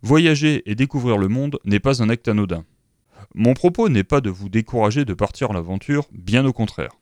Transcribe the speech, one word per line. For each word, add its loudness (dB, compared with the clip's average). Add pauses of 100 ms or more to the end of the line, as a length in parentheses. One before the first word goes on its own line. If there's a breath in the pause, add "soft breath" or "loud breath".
voyager 2
et -2
découvrir 0
le 2
monde -2
n'est 2
pas 0
un 2
acte -2
anodin. -2 (720 soft breath)
Mon 4
propos 2
n'est 2
pas 2
de -4
vous -10
décourager 0
de -4
partir -2
à -4
l'aventure, -4
bien 0
au 0
contraire. -6